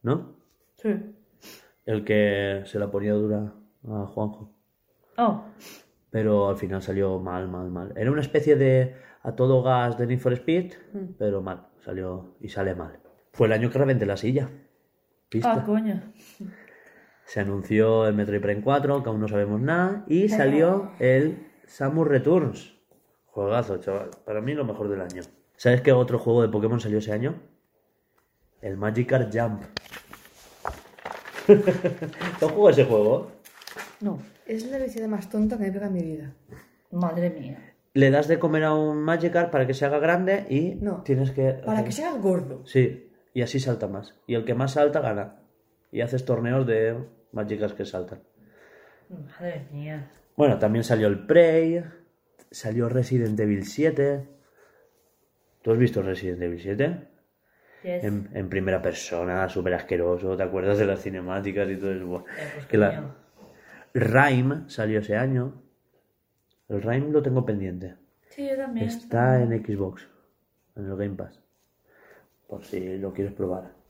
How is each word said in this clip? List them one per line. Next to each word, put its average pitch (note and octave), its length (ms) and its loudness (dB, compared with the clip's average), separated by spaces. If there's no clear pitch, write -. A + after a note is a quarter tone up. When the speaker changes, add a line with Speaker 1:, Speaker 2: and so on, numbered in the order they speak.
Speaker 1:
¿no? C#3+ 360 -2
Speaker 2:
Sí. G#3+ 180 -2
Speaker 1:
El G#2+ 200 -2
que G2+ 600 2
se - 140 -6
la G2+ 100 -4
ponía G2+ 240 -2
dura G#2+ 400 -2
a G#2 220 -8
Juanjo. G#2+ 480 -8
Speaker 2:
Oh. A#3 260 0
Speaker 1:
Pero G#2+ 380 2
al G2 100 0
final F#2+ 240 -6
salió F#2+ 380 -2
mal, F#2 300 -6
mal, F2+ 200 -8
mal. F2+ 280 -8
Era A#2 140 0
una D3 100 0
especie D3 340 4
de C3 400 4
a A2+ 120 -6
todo C3 260 4
gas A#2+ 360 2
de A#2+ 100 0
Need B2 120 0
for B2+ 140 0
Speed, E3+ 400 -2
Speaker 3:
Mm. F#3+ 260 -10
Speaker 1:
pero G2+ 220 0
mal. F#2 260 -10
Salió F#2 560 -8
y - 80 -14
sale F#2+ 280 -2
mal. D#2+ 240 -12
Fue A#2 140 4
el A2 60 4
año A#2 160 2
que - 80 -2
reventé C3 280 2
la G2+ 100 -2
silla. C3 340 -2
¿Viste? A2+ 220 -2
Speaker 2:
Ah, - 140 0
coño. G#3 360 0
Speaker 1:
Se - 160 -4
anunció G#2+ 680 4
el G#2+ 80 2
Metroid G#2 260 0
Prime G2+ 200 0
cuatro, C#3 420 2
que A#2 60 -4
aún G#2+ 100 -2
no G#2+ 80 -2
sabemos G#2 320 0
nada, F3+ 480 0
y F#3 200 4
Speaker 3:
Pero G#3+ 100 2
Speaker 1:
salió E3+ 600 4
el C3+ 460 2
Samus D3+ 420 0
Returns. C#3+ 680 2
Juegazo, G#2 540 -2
chaval. F#2+ 300 -6
Para G#2+ 140 -4
mí B2+ 140 -4
lo D3 100 -4
mejor G#2+ 240 -6
del G2 140 -4
año. F2+ 220 -10
¿Sabes B2 240 4
qué C#3 100 6
otro B2 280 4
juego A#2+ 240 4
de A2 60 2
Pokémon A2+ 300 0
salió G#2+ 200 0
ese G#2 120 -4
año? B2 240 -2
El G2 160 -8
Magikarp A2+ 560 0
Jump. A2+ 300 -2
<laughs> - 0 -
¿Tú F3+ 1000 4
has D3+ 60 0
jugado G#3 180 8
ese B2+ 160 8
juego? A2 460 2
Speaker 2:
No. G3+ 180 -4
Speaker 3:
Es A3+ 260 -6
la C4+ 60 -6
viciada A3+ 300 -6
más G3+ 220 -6
tonta A3 280 0
que G#3 80 -2
me F#3+ 60 -2
pega G3+ 160 -6
en F#3+ 60 -4
mi F3 100 -2
vida. D3+ 300 -8
Speaker 2:
Madre F3 400 0
mía. C#3 420 -12
Speaker 1:
Le C3+ 180 6
das C#3+ 160 4
de E3 120 4
comer D#3 240 2
a D#3 100 2
un D3+ 300 0
Magikarp E3+ 480 0
para C3 160 2
que C3 60 -2
se C3+ 120 -2
haga D3 140 2
grande F#3 500 2
y E3 260 0
Speaker 3:
No. G3+ 280 -4
Speaker 1:
tienes C3+ 280 0
que C3 220 0
Speaker 3:
Para G#3+ 260 -4
Speaker 1:
hacer G#3+ 60 0
Speaker 3:
que - 60 -6
se D4+ 140 -6
haga D#4+ 120 -4
gordo. E3 480 -2
Speaker 1:
Sí, - 460 0
y B2 80 -2
así B2+ 180 -2
salta A#2 280 -2
más. G2 280 -10
Y A#2 80 -2
el A2+ 100 -2
que A#2 80 -2
más C3 200 0
salta, D3 280 4
gana. G#2 380 -4
Y A2+ 100 -4
haces B2+ 220 -2
torneos B2 440 0
de A2+ 280 2
Magikarps G#2 420 -4
que G2 120 -6
saltan. F#2 340 -10
Speaker 2:
Madre D#3 600 -12
mía. D3 400 -10
Speaker 1:
Bueno, C3+ 240 4
también A2 240 2
salió A2 240 2
el G2+ 180 0
Prey, E3 580 6
salió A#2 360 -2
Resident A#2+ 520 2
Evil G#2 260 0
siete. C#3+ 640 0
¿Tú A2 100 0
has A2+ 60 4
visto A#2 240 4
Resident F#2 400 -4
Evil E2+ 200 -6
siete? C3+ 460 -4
Speaker 2:
Yes. F3+ 220 -6
Speaker 1:
En, G2+ 280 -6
en F#2+ 160 -6
primera F#2 320 0
persona, F2+ 680 -4
súper F2+ 240 -2
asqueroso, F2 640 -2
¿te F#2+ 60 -2
acuerdas F#2+ 340 0
de G#2 80 4
las F#2+ 160 -2
cinemáticas F#2+ 680 -4
y F#2+ 80 -4
todo G2 160 -4
eso? F#2 140 -8
Buah, F2+ 140 -6
Speaker 2:
Eh, - 340 -14
pues C#3+ 120 -14
Speaker 1:
que A2+ 100 2
la G#2 180 4
Speaker 2:
coño. D3 200 -12
Speaker 1:
Rime C3 760 4
salió G#2+ 320 -2
ese G#2 160 -2
año. B2+ 460 -2
El G2+ 120 -2
Rime B2+ 300 0
lo D3 120 6
tengo B2+ 220 2
pendiente. F#2+ 500 -6
Speaker 2:
Sí, C#4 180 -8
yo C4+ 100 -2
también. A#3+ 300 -4
Speaker 1:
Está B2+ 540 0
en A#2 80 2
Xbox, G2 440 -6
en G2+ 100 -12
el G2 120 -8
Game G2+ 180 -6
Pass, - 260 -14
por - 180 -14
si F#2 320 -8
lo G2 160 -8
quieres G2+ 200 -4
probar. F#2 400 -6